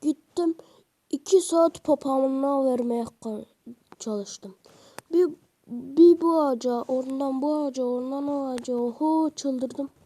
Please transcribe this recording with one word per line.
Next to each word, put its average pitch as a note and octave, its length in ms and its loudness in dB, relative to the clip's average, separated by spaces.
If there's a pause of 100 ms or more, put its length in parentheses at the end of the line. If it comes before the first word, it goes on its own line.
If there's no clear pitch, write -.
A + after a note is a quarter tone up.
Gittim E4 560 -4 (520)
iki F4+ 320 2
saat E4 420 2
papağanına C4+ 840 0
vermeye A#3+ 380 0
ka-, A3+ 420 -10 (540)
çalıştım. G3+ 560 -10 (580)
Bir, F4 160 4 (380)
bir D4 540 6
bu E4 200 2
ağaca, B3 400 0
oradan C4+ 600 -4
bu D4+ 140 0
ağaca, C4+ 280 -4
oradan B3+ 440 -4
o C#4+ 200 -4
ağaca. B3 280 -6
Oho, D4+ 540 0
çıldırdım. C4 600 -6 (160)